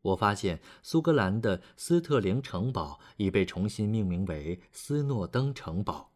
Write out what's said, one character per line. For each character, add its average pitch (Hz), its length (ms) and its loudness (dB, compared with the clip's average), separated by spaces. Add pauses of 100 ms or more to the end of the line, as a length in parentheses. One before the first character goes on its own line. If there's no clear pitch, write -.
我 95 160 2
发 104 180 2
现 92 260 -2 (220)
苏 - 180 0
格 160 120 2
兰 107 280 4
的 101 220 0 (140)
斯 170 240 2
特 151 180 2
灵 104 240 2
城 110 300 -4
堡 80 260 -4 (180)
已 98 140 2
被 95 160 4
重 95 220 -4
新 104 200 -2
命 110 160 2
名 90 200 0
为 80 360 -6 (120)
斯 147 320 -4
诺 123 200 -2
登 131 300 0
城 90 300 -4
堡 - 320 -6